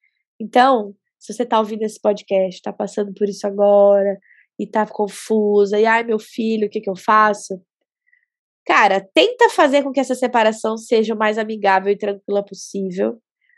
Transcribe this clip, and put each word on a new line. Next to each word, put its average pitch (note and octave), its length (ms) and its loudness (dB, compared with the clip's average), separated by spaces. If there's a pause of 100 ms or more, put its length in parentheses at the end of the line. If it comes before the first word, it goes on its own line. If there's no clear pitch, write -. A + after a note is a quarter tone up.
(400)
Então, A3+ 540 2 (260)
se - 140 -16
você A#3+ 100 -6
tá A#3 160 -2
ouvindo G#3+ 220 -6
esse A3 180 -8
podcast, F#3+ 640 -2
tá G#3 100 -10
passando G3+ 440 -6
por G#3 120 -2
isso G3+ 200 -8
agora, G3+ 720 4 (400)
e G#3 100 -8
tá G#3+ 160 -2
confusa, G#3 960 0
e, A3 80 4
"Ai, A3+ 160 2
meu A3+ 160 -4
filho, A3 480 -4
o - 20 -6
que G#3+ 100 -8
que G#3 100 -8
eu F#3 60 -6
faço?" G#3+ 640 0 (1040)
Cara, G3+ 360 2 (120)
tenta A4+ 360 4
fazer C#4+ 340 2
com C4+ 80 -6
que C4 80 -2
essa C4 140 -2
separação A3+ 640 -2
seja A3 380 -2
o - 20 -10
mais G#3+ 200 0
amigável G3+ 540 -2
e G3+ 60 0
tranquila G3+ 480 -4
possível, G3 720 -8 (400)